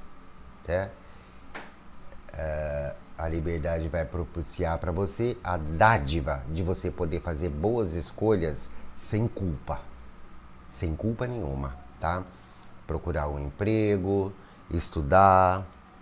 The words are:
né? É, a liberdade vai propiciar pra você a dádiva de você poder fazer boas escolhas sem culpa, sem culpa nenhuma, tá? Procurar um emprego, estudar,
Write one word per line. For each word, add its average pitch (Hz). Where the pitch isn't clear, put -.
né? 95
É, 76
a 82
liberdade 82
vai 80
propiciar 82
pra 85
você 98
a 90
dádiva 78
de 80
você 87
poder 82
fazer 85
boas 92
escolhas 82
sem 110
culpa, 80
sem 80
culpa 117
nenhuma, 69
tá? 90
Procurar 80
um 73
emprego, 98
estudar, 92